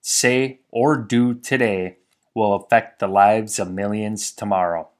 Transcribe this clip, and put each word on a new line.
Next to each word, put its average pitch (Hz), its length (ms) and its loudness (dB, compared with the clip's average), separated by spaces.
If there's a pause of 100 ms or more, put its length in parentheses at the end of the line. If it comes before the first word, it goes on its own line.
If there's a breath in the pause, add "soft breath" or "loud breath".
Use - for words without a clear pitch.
say, 131 580 -2 (120)
or 135 260 0
do 120 380 0
today 104 640 -2 (380)
will 104 180 2
affect - 460 0
the 98 80 -2
lives 104 500 4
of 92 140 -6
millions 104 580 -6
tomorrow. 90 600 -2 (100)